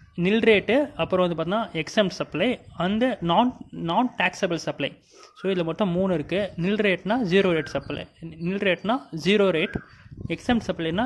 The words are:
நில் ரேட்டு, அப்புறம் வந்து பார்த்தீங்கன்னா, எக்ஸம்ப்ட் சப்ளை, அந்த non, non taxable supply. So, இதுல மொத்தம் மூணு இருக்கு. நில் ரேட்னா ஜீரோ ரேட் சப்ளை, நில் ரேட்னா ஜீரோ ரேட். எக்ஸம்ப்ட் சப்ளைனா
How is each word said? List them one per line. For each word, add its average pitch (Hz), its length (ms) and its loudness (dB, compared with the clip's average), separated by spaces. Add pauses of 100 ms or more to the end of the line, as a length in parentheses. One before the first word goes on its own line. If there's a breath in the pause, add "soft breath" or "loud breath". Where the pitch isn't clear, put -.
(160)
நில் 196 240 2
ரேட்டு, 220 540 4
அப்புறம் 180 340 0
வந்து 170 80 -4
பார்த்தீங்கன்னா, 165 480 -4
எக்ஸம்ப்ட் 196 260 0
சப்ளை, 185 500 -2 (160)
அந்த 214 440 0
non, 190 320 2 (200)
non 170 340 0 (120)
taxable 175 460 0
supply. - 380 -6 (340 loud breath)
So, 190 160 -4
இதுல 180 120 -2
மொத்தம் 165 240 -2
மூணு 185 260 0
இருக்கு. 175 420 -2
நில் 180 180 0
ரேட்னா 202 420 0 (140)
ஜீரோ 190 220 4
ரேட் 156 140 0
சப்ளை, - 400 -8 (140)
நில் 165 380 -6
ரேட்னா 196 400 0 (260)
ஜீரோ 196 260 6
ரேட். 165 260 0 (520 loud breath)
எக்ஸம்ப்ட் 214 380 0
சப்ளைனா 180 400 -2